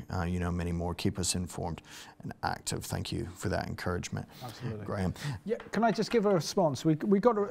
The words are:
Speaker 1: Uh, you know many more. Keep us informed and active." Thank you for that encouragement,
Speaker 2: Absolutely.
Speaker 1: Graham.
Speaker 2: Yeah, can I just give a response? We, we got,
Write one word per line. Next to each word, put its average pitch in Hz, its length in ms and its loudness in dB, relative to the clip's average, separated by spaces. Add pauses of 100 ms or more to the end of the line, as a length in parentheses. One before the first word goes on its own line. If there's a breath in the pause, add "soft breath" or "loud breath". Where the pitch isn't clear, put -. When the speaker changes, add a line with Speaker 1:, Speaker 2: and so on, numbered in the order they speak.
(120)
Speaker 1:
Uh, 92 120 0
you 90 160 0
know 87 100 0
many 87 220 0
more. 85 220 -2
Keep - 240 0
us 90 160 0
informed 90 480 -4 (400 loud breath)
and - 100 -8 (100)
active." - 420 -2
Thank - 280 -4
you 87 240 -4
for 101 140 -2
that 85 180 0
encouragement, - 580 -4 (160)
Speaker 2:
Absolutely. 110 440 -8
Speaker 1:
Graham. 98 280 0 (300 loud breath)
Speaker 2:
Yeah, 220 140 -2 (120)
can 214 140 2
I 226 80 6
just 208 180 -2
give 214 160 4
a 208 80 6
response? 156 500 2
We, 160 100 6
we 202 260 6
got, 233 160 6 (140)